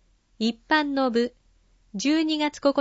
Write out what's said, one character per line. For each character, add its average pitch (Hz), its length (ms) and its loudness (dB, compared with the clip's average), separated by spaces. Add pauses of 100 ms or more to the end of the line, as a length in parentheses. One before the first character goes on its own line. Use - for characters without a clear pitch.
(380)
一 226 180 -2 (120)
般 302 260 0
の 269 160 0
部、 233 240 -2 (600)
十 294 260 0
二 311 160 -2
月 294 220 -4
九 277 200 4